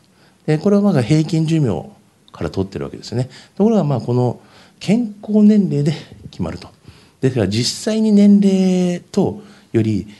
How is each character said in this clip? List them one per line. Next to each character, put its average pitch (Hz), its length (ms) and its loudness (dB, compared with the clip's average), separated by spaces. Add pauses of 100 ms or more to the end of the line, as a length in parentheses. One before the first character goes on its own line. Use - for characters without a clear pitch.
(460)
で、 151 120 0
こ 202 100 -2
れ 202 80 4
は、 202 60 2
ま 202 80 2
あ、 143 120 2
平 156 220 2
均 160 220 -2
寿 160 160 0
命 92 280 -4 (400)
か - 140 -10
ら 78 60 -6
取 95 180 -4
っ - 20 -20
て - 80 -10
る 71 60 -8
わ 67 60 -10
け - 80 -16
で - 40 -20
す - 120 -12
ね。 123 160 -4 (260)
と 196 80 2
こ 226 60 2
ろ 220 60 0
が、 175 80 0
ま 143 120 -2
あ、 110 60 -4
こ 120 100 -4
の 123 280 -2 (400)
健 220 420 -2
康 214 200 2
年 208 280 4
齢 143 120 -2
で 143 120 -2 (360)
決 - 120 -12
ま 80 80 -6
る 85 80 -12
と。 - 100 -20 (540)
で 135 80 0
す 120 60 -4
か 117 40 0
ら、 95 80 0
実 113 360 -4
際 220 180 -2
に 220 100 0
年 202 280 6
齢 185 600 0
と 131 400 -2 (320)
よ 113 80 2
り、 110 260 -2 (140)